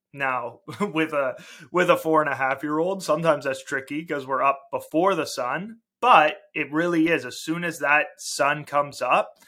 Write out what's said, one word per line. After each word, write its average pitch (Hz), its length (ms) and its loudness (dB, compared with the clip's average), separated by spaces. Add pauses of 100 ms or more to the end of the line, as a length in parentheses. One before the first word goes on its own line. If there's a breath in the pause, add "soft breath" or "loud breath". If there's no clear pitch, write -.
(120)
Now, 127 480 -4 (100)
<laughs> - 100 -8
with 160 320 -2
a, 135 240 -2 (360 loud breath)
with 175 180 4
a 160 60 4
four 156 260 2
and 147 80 -2
a 135 60 -2
half 135 260 -2
year 151 160 -2
old, 185 240 -2
sometimes 156 420 0
that's 135 200 -6
tricky 143 400 -6
'cause 143 220 -6
we're 131 160 -2
up 139 180 2 (120)
before 165 420 0
the 156 120 -2
sun, 156 520 -6 (220)
but 180 360 6 (180)
it 143 180 -6
really 165 360 2
is. 151 160 0
As - 180 -12
soon 170 220 -6
as 160 160 -6
that 147 260 2 (120)
sun 147 460 -2
comes 143 380 -2
up, 156 320 0 (140 soft breath)